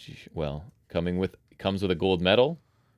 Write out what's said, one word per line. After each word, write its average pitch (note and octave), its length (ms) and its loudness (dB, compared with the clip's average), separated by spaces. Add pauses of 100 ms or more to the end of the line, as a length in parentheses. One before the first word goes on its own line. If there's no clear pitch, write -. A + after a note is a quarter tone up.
(340)
well, D2+ 320 -6 (240)
coming F2 280 -2
with, F#2 200 -4 (200)
comes F#2+ 240 -2
with G2 80 -2
a F2+ 60 2
gold F#2 260 0
medal B2 380 4 (380)